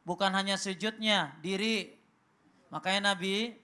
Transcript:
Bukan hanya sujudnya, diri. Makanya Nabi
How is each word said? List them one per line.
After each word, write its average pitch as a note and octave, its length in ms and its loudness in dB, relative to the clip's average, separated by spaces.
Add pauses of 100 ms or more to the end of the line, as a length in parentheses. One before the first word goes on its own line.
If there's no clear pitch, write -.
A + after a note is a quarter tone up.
Bukan F3+ 240 2
hanya G3 240 0
sujudnya, G3 880 0
diri. F#3+ 580 -2 (720)
Makanya G3 400 2
Nabi G3 400 0 (140)